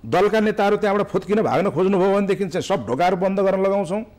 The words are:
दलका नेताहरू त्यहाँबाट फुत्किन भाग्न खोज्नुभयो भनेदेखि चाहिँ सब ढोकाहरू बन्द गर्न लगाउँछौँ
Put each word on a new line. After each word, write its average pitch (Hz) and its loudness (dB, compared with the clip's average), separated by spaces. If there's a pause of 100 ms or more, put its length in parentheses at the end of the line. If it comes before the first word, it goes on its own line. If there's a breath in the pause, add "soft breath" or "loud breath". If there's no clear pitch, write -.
दलका 196 2
नेताहरू 208 0
त्यहाँबाट 202 0
फुत्किन 202 -2
भाग्न 156 0
खोज्नुभयो 190 2
भनेदेखि 196 0
चाहिँ 160 -4
सब 202 -4
ढोकाहरू 180 0
बन्द 196 0
गर्न 190 2
लगाउँछौँ 196 -2 (160)